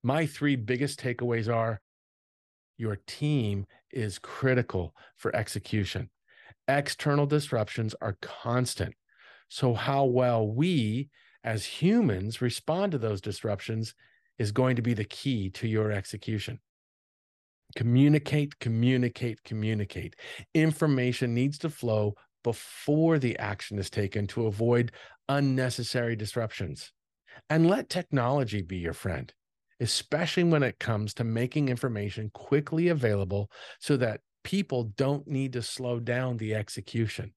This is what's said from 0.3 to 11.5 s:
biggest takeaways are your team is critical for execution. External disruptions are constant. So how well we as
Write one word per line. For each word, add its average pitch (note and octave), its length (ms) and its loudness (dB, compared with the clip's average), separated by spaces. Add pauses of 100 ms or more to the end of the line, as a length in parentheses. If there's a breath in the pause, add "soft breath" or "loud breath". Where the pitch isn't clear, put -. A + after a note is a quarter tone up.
biggest B2 460 -2
takeaways A#2 520 0
are A2+ 280 0 (960)
your A2 180 -2 (120)
team A2+ 580 0 (260 soft breath)
is G#2+ 280 -4
critical A#2+ 760 0 (220 loud breath)
for - 180 -4
execution. G2+ 760 -2 (600 loud breath)
External C#3+ 560 2
disruptions B2 760 0
are G#2 220 -4
constant. - 720 -2 (560 loud breath)
So B2 240 2
how C#3 320 2
well A#2+ 420 4
we C3 600 0 (340 soft breath)
as A2 220 -2